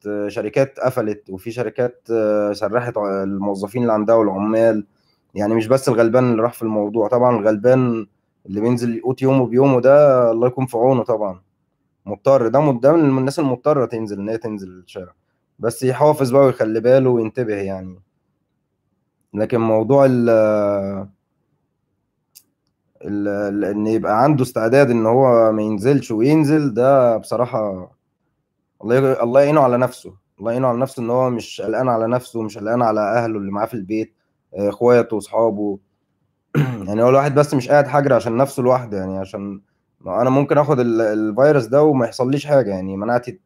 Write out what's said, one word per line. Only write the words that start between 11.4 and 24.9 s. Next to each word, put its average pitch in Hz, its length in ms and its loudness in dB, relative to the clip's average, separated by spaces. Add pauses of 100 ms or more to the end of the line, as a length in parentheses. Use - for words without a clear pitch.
مضطر، 120 420 2
ده 127 120 2
مض-، 139 200 0
ده 135 120 6
من 143 260 2
الناس 131 200 -4
المضطرة 139 480 0
تنزل، 110 320 -8
إن 98 100 -8
هي 113 100 -4
تنزل 104 300 -10
الشارع. 90 440 -20 (460)
بس 117 240 -6
يحافظ 139 480 0
بقى 139 160 4
ويخلي 113 340 -2
باله 127 300 4
وينتبه 113 440 -2
يعني. 95 460 -10 (1300)
لكن 107 260 -2
موضوع 113 480 4
ال-، 107 1000 0 (1900)
ال-، 101 260 -6
ال-، 101 360 -2
إن 104 220 -2
يبقى 110 360 0
عنده 139 200 4
استعداد 123 480 2